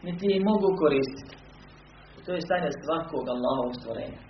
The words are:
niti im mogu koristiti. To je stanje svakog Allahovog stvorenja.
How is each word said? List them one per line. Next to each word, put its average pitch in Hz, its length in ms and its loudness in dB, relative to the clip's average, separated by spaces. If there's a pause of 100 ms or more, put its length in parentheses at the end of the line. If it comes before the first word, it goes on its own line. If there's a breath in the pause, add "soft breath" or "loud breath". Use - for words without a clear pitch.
niti 180 200 -4 (100)
im 190 140 2
mogu 196 180 4 (140)
koristiti. 135 520 2 (880)
To 180 80 -8
je 175 140 -4
stanje 175 240 2 (100)
svakog 147 440 -2 (100)
Allahovog 123 460 0
stvorenja. 98 500 -10